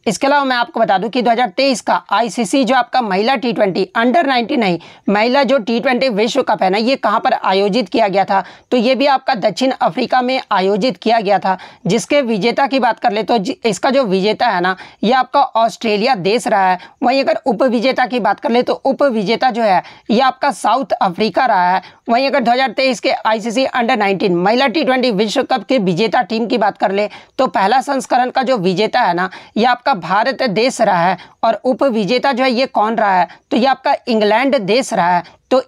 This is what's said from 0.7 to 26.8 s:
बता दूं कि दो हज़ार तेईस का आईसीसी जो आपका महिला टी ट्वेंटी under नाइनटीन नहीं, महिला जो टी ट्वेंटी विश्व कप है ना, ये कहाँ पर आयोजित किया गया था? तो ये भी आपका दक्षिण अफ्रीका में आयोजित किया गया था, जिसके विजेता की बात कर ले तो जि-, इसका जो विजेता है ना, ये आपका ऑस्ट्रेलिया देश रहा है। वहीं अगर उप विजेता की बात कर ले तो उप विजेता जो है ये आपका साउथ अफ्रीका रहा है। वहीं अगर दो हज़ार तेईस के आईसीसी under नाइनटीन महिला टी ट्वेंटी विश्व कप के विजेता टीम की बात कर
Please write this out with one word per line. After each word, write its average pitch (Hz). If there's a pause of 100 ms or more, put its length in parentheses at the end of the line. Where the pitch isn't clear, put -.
बता 214
दूं 208
कि 247
दो 233
हज़ार 240
तेईस 262
का 196
आईसीसी 233
जो 240
आपका 247
महिला 214
टी 233
ट्वेंटी 190
under 254
नाइनटीन 247
नहीं, 180 (300)
महिला 247
जो 262
टी 233
ट्वेंटी 262
विश्व 220
कप 214
है 190
ना, 190
ये 233
कहाँ 208
पर 254
आयोजित 196
किया 220
गया 190
था? 190 (280)
तो 247
ये 247
भी 220
आपका 269
दक्षिण 220
अफ्रीका 254
में 254 (100)
आयोजित 196
किया 226
गया 196
था, 185 (300)
जिसके 233
विजेता 233
की 262
बात -
कर 240
ले 208
तो 240
जि-, 208
इसका 226
जो 240
विजेता 214
है 185
ना, 185 (280)
ये 208
आपका 262
ऑस्ट्रेलिया 226
देश 190
रहा 190
है। 180 (240)
वहीं 262
अगर 320 (100)
उप 240
विजेता 247
की 240
बात 202
कर 294
ले 233
तो 240
उप 277
विजेता 220
जो 226
है 185 (280)
ये 208
आपका 262
साउथ 233
अफ्रीका 214
रहा 180
है। 185 (280)
वहीं 247
अगर 277
दो 233
हज़ार 262
तेईस 262
के -
आईसीसी 226
under 254
नाइनटीन 196
महिला 220
टी 285
ट्वेंटी 262
विश्व 214
कप 240
के 262
विजेता 190
टीम 226
की 240
बात 202
कर 208